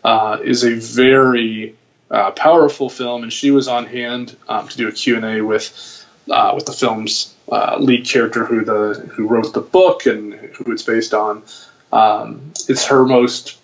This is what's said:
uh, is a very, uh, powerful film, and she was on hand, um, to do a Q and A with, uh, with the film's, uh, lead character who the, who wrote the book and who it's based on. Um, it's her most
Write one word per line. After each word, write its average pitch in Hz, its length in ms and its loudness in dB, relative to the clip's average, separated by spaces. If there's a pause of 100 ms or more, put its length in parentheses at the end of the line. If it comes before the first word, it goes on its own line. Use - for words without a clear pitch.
uh, 110 380 0
is 123 220 -2
a 117 120 0
very, 117 1000 2 (340)
uh, 104 220 0
powerful 151 580 2
film, 120 340 -8
and 117 100 -10
she 139 180 0
was 131 160 4
on 120 180 -2
hand, 120 500 -8 (120)
um, 107 220 -6
to - 80 -14
do 113 100 -4
a 107 60 -6
Q 120 240 -2
and 110 80 -6
A 110 160 -4
with, - 640 -6 (240)
uh, 107 260 2
with - 100 -8
the - 80 -8
film's, 110 640 -4 (160)
uh, 107 260 0
lead 127 300 2
character 113 380 0
who 110 180 0
the, 107 500 -4
who 107 140 -4
wrote 113 260 0
the - 80 -2
book - 440 2
and 107 280 -2
who - 380 -12
it's 104 120 -6
based 113 300 -2
on. 107 300 -2 (480)
Um, 110 640 0 (160)
it's 131 160 0
her 131 200 6
most 123 580 0